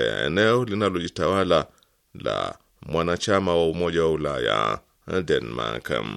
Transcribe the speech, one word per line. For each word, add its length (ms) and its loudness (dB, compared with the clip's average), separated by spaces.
eneo 400 2
linalojitawala 1000 0
la 320 -4
mwanachama 720 0
wa 140 4
Umoja 340 0
wa 80 4
Ulaya, 680 0
Denmark. 680 -2